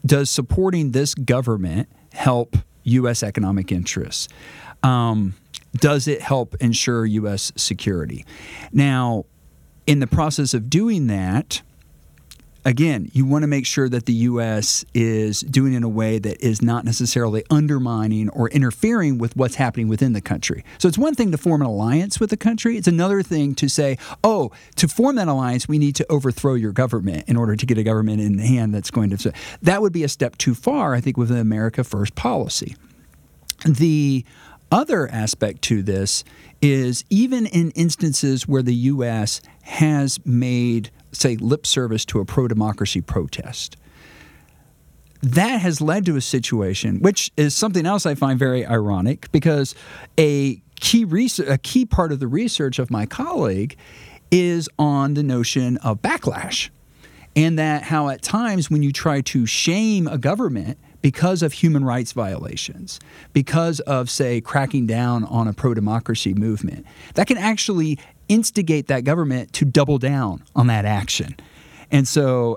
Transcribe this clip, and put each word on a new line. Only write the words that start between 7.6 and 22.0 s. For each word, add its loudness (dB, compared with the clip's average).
Now, 2
in 4
the 0
process 0
of -2
doing 2
that, -2
again, 0
you 2
want 2
to 2
make 0
sure 0
that -2
the 2
U 2
S -2
is 0
doing 2
it 0
in 0
a -2
way 0
that -6
is 0
not 2
necessarily 0
undermining 2
or 0
interfering 2
with -4
what's 0
happening 0
within 2
the -4
country. -6
So 4
it's 2
one 2
thing 0
to 0
form 2
an 0
alliance 0